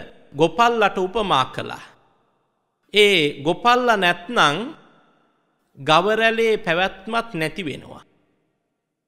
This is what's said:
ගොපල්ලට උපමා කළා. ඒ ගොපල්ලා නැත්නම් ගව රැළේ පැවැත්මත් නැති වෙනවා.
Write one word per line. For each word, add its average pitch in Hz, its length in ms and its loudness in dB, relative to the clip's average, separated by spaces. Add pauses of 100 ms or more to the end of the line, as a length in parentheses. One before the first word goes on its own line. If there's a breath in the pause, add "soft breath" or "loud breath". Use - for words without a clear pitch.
(320)
ගොපල්ලට 202 640 2
උපමා 185 460 0
කළා. - 400 -10 (1080)
ඒ 170 480 4
ගොපල්ලා 233 540 2
නැත්නම් 175 600 0 (1200)
ගව 156 280 2 (100)
රැළේ 226 420 0
පැවැත්මත් 220 760 -4
නැති 160 300 -6
වෙනවා. - 380 -12 (1040)